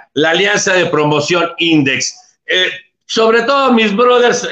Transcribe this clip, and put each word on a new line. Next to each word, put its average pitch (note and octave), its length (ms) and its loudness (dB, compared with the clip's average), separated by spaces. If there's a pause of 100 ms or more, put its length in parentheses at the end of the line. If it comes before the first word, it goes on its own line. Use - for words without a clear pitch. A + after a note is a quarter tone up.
(140)
la D#3 160 0
Alianza G3 440 0
de F3 120 0
Promoción D3+ 720 0
Index". C#3+ 880 -2
Eh, F3+ 240 -2 (360)
sobre A3+ 360 0
todo, C4+ 300 0
mis A3 240 2
brothers, A#3+ 560 2